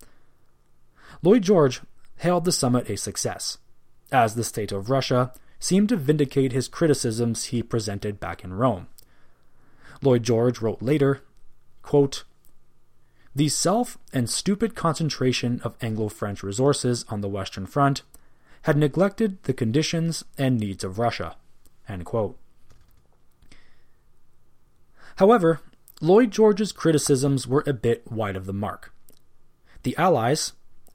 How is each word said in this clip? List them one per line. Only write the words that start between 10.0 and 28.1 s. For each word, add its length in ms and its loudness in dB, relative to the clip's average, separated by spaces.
Lloyd 220 4
George 360 2
wrote 220 -4
later, 400 2
quote, 420 0
"The 140 0
self 480 0
and 160 0
stupid 460 -2
concentration 840 -2
of 200 -8
Anglo-French 600 -6
resources 680 0
on 120 -6
the 80 -6
Western 380 -8
Front 360 0
had 140 2
neglected 680 0
the 100 -2
conditions 680 -2
and 220 2
needs 240 -4
of 160 -8
Russia." 380 -4
End 200 -10
quote. 300 -4
However, 440 6
Lloyd 320 6
George's 400 4
criticisms 720 2
were 200 0
a 60 0
bit 380 -2